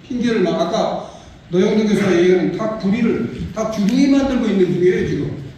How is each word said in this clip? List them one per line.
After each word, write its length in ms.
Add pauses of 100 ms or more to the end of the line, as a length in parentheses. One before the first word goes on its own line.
핑계를 340
막, 180
아까 500 (400)
노영준 380
교수가 300
얘기하는 380
닭 240
부리를, 500 (240)
닭 180
주둥이 360
만들고 380
있는 260
중이에요, 360
지금. 340 (160)